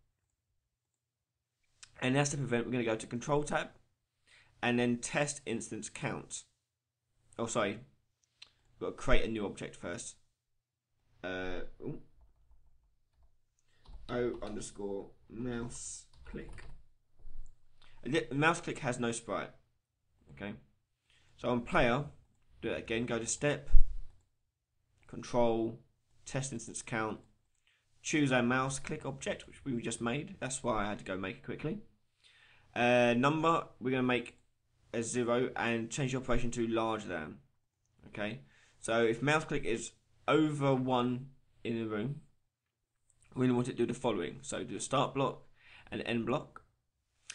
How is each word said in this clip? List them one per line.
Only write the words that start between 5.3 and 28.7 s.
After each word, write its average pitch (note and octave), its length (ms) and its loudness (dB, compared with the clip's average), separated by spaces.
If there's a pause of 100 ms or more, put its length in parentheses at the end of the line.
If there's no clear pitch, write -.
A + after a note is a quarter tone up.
Instance A2 440 -8
Count. - 540 -8 (960)
Oh, A#2 100 -4
sorry. G#2 340 -2 (960)
We've - 0 -
gotta F2+ 140 -6
create - 320 6
a - 20 -2
new A2 180 -4
object - 300 -10
first. - 400 -10 (1040)
Uh, F2+ 420 -4 (180)
ooh. C#3 180 -10 (2000)
O B2 340 -2
underscore G2+ 680 -8 (200)
mouse A#2+ 760 -10 (180)
click. - 400 -12 (1400)
And B2 80 -4
the D#3+ 200 -2
mouse D#3+ 280 2
click C3+ 180 -8
has A#2+ 220 -4
no A#2 100 0
sprite. F#2 400 -6 (800)
Okay. G2+ 220 -10 (800)
So B2 140 -6
on B2 100 0
player, C#3 460 2 (560)
do A2+ 100 -4
it D2+ 80 -4
again, A#2 260 -2
go A#2 140 -2
to A2+ 80 -6
step, - 420 -2 (1400)
control, A#2 720 0 (480)
test - 260 -4
instance - 300 -10
count, A2 380 -4 (840)
choose D3 300 2
our B2 100 4
mouse C3 380 0